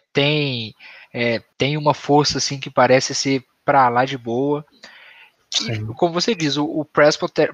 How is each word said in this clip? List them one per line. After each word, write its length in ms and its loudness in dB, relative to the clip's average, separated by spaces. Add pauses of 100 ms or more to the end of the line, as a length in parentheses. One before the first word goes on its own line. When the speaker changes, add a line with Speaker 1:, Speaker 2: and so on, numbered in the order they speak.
(120)
Speaker 1:
tem, 640 -2 (380)
é, 300 -2 (160)
tem 180 0
uma 160 2
força, 460 2
assim, 200 -6
que 120 -12
parece 440 4
ser 300 -2 (200)
pra 240 4
lá 180 2
de 100 -8
boa. 480 -2 (960)
E, 160 -6
Speaker 2:
Sim. 180 -8
Speaker 1:
como 180 0
você 220 -2
diz, 220 -2
o, 80 -2
o 220 -4
press 300 4
prote-, 380 -2